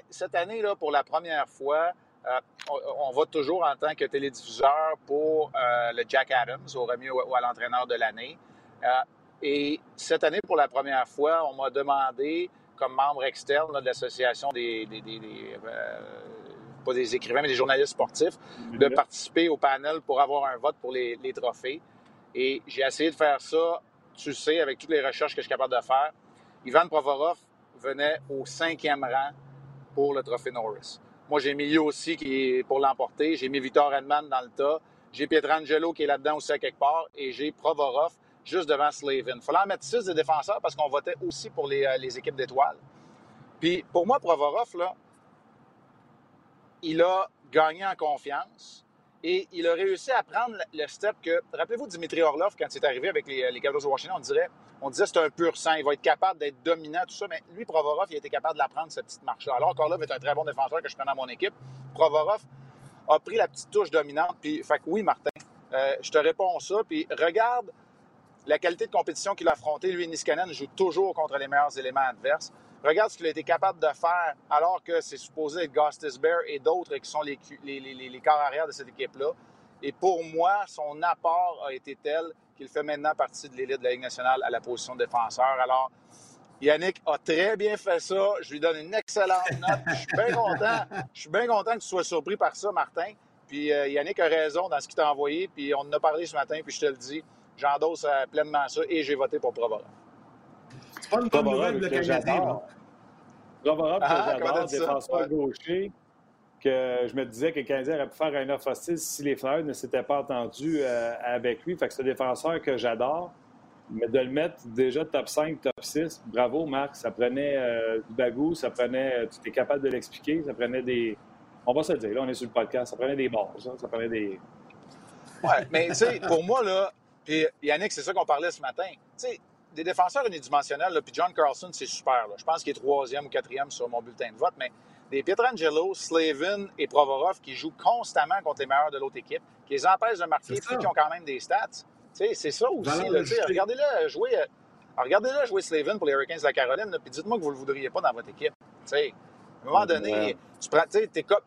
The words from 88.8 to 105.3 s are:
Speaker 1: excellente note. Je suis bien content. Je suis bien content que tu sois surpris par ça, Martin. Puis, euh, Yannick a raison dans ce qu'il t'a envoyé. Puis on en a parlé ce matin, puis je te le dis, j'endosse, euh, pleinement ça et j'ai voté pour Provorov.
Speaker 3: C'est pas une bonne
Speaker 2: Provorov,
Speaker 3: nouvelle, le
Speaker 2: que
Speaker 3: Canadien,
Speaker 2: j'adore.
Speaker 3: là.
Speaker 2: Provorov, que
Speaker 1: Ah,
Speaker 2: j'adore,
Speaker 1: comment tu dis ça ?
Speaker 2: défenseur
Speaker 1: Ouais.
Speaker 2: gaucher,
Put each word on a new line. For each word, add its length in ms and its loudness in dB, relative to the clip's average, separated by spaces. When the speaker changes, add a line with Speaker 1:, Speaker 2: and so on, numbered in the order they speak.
Speaker 1:
excellente 560 0
note. 260 2
Je 80 0
suis 120 -8
bien 280 2
content. 440 0
Je 80 -18
suis 80 -18
bien 180 2
content 280 2
que 40 -8
tu 80 -14
sois 160 0
surpris 320 -2
par 220 2
ça, 160 -2
Martin. 400 -2
Puis, 240 -2
euh, 160 4
Yannick 320 0
a 60 6
raison 420 2
dans 140 0
ce 80 -14
qu'il 60 -10
t'a 140 4
envoyé. 380 0
Puis 260 -4
on 60 0
en 140 -8
a 80 2
parlé 240 2
ce 100 -10
matin, 300 -4
puis 100 -10
je 60 -6
te 60 0
le 100 -2
dis, 260 -12
j'endosse, 480 0
euh, 260 2
pleinement 380 0
ça 220 -4
et 140 2
j'ai 120 0
voté 240 0
pour 140 -2
Provorov. 320 -2
Speaker 3:
C'est 80 -16
pas 80 2
une 100 2
bonne 20 -2
Speaker 2:
Provorov, 440 2
Speaker 3:
nouvelle, 80 0
le 60 -2
Speaker 2:
que 60 -2
Speaker 3:
Canadien, 280 2
Speaker 2:
j'adore. 120 2
Speaker 3:
là. 140 -2
Speaker 2:
Provorov, 360 2
que 80 2
Speaker 1:
Ah, 240 4
Speaker 2:
j'adore, 160 0
Speaker 1:
comment 140 2
tu 40 0
dis 120 -4
ça ? 80 0
Speaker 2:
défenseur 340 0
Speaker 1:
Ouais. 80 0
Speaker 2:
gaucher, 640 -2